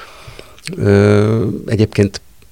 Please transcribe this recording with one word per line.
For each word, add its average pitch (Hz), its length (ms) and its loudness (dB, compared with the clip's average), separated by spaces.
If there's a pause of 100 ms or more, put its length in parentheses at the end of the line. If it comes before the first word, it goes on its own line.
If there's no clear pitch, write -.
(760)
Ö, 104 720 2 (200)
egyébként 151 540 0 (320)